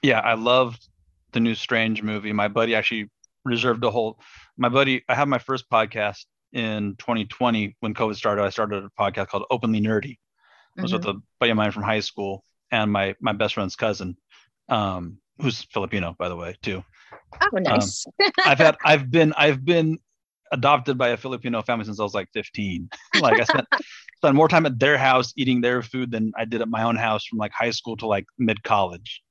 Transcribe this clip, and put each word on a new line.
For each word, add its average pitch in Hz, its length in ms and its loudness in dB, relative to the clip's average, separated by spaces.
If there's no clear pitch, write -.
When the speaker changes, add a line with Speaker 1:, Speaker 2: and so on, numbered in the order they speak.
Speaker 1:
yeah, 120 180 4
I 113 140 2
loved 120 520 0
the 120 80 0
new 113 140 2
Strange 113 480 -2
movie. 107 300 -6
My 104 160 0
buddy 113 260 0
actually 107 360 -2
reserved 120 380 0
a 113 60 2
whole, 113 300 -4
my 123 100 0
buddy, 131 400 2
I 127 60 2
had 143 140 0
my 131 100 0
first 127 320 -6
podcast 110 560 -2
in 107 440 -6
twenty 113 280 -4
twenty 110 560 -2
when 107 140 -4
covid 107 220 -2
started. 104 260 0
I 98 80 0
started 104 340 -4
a 98 60 -18
podcast 101 280 -2
called 101 220 -6
Openly 117 300 0
Nerdy. 110 380 -2
It 185 60 -8
was 180 100 -2
Speaker 2:
Mm-hmm. 175 140 -2
Speaker 1:
with 98 100 -4
a 104 60 -18
buddy 117 120 2
of 107 40 2
mine 107 140 2
from 101 140 -8
high 107 160 0
school 98 440 -8
and 107 220 0
my, 98 280 0
my 110 120 -2
best 104 220 -2
friend's 98 220 -4
cousin, 95 400 -4
um, 95 500 -4
who's 120 240 -2
Filipino, 95 560 -4
by 87 100 -4
the 87 80 -8
way, 87 240 -10
too. 95 240 -8
Speaker 2:
Oh, 392 140 2
nice. 170 500 0
Speaker 1:
Um, 403 140 2
Speaker 2:
<laughs> 370 100 2
Speaker 1:
I've 135 140 6
had, 160 260 6
I've 147 260 4
been, 156 280 6
I've 143 260 4
been 160 340 2
adopted 139 460 2
by 127 100 2
a 120 80 2
Filipino 120 460 -6
family 113 240 -2
since 104 120 -8
I 110 40 -2
was, 104 120 -4
like, 95 180 -4
fifteen. 98 600 -6
<laughs> - 220 -12
Like, - 240 6
I 117 60 2
spent, - 280 0
Speaker 2:
<laughs> - 440 -8
Speaker 1:
spent 143 180 4
more 156 140 6
time 160 180 4
at 127 120 -2
their 139 200 4
house 127 380 2
eating 127 260 2
their 123 180 2
food 123 300 -6
than 110 260 -2
I 113 80 -4
did 113 160 -4
at 113 80 -2
my 113 140 -2
own 117 140 2
house 110 280 -2
from, 113 140 -8
like, 107 140 -4
high 117 180 -2
school 113 280 -8
to, 110 80 -8
like, 98 200 0
mid-college. 104 960 -2